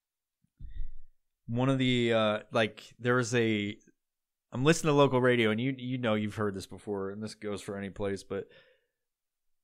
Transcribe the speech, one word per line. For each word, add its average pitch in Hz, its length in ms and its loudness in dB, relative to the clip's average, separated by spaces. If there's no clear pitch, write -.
one 123 220 0
of 135 80 2
the, 123 360 2
uh, 107 260 2
like, 110 320 -2
there 123 160 2
was 120 200 0
a, 107 420 2
I'm 120 120 -6
listening 160 280 4
to 143 60 4
local 131 240 6
radio, 120 300 4
and 107 100 0
you, 135 160 -2
you 123 200 -6
know, 120 180 0
you've 107 200 -2
heard 104 200 -2
this 95 100 -8
before, 98 460 -8
and 101 100 -10
this 107 140 -10
goes 104 260 -8
for 101 160 -10
any 98 120 -8
place, 98 340 -6
but 98 240 -8